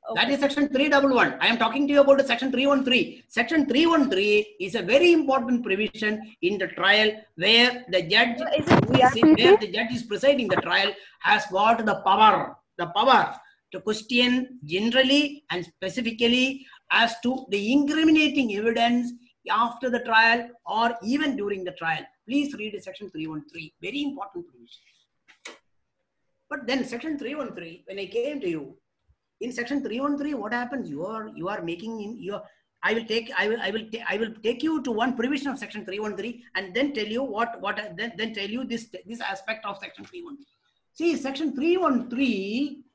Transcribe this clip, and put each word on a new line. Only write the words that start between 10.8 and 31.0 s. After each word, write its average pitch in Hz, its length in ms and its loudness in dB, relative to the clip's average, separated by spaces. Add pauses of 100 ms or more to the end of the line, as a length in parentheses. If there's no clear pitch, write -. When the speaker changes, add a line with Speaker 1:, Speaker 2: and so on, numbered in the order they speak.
Speaker 1:
has 208 320 2
got 220 340 4
the 202 180 -2
power, 214 520 4 (220)
the 175 80 -4
power 208 500 2 (340)
to 185 100 -10
question 247 840 -2
generally 262 880 0
and 175 140 -6
specifically 233 1040 -2 (240)
as 226 300 2
to 254 300 -4
the 202 220 -2
incriminating 294 840 2
evidence 233 560 0 (380)
after 233 380 -2
the 240 120 -2
trial 226 480 2 (180)
or 226 280 0 (100)
even 269 320 -2
during 202 260 -6
the 180 100 -8
trial. 165 300 -4 (260)
Please 277 260 -2
read 208 280 -10
section 190 260 -16
three 156 200 -10
one 151 200 -10
three. 160 320 -18
Very 233 220 -8
important 202 460 -10
provision. 123 340 -20 (1700)
But 269 160 -10
then 247 180 -2
section 294 360 -8
three 254 160 -8
one 233 180 -8
three, 170 320 -16
when 196 140 -12
I 190 60 -8
came 247 340 -4
to 190 80 -4
you, 156 280 -8 (680)
in 247 160 -8
section 254 240 -4
three 226 180 -6
one 285 160 -2
three, 285 180 -6
what 214 180 -6
happens? 240 360 -6
You 151 160 -8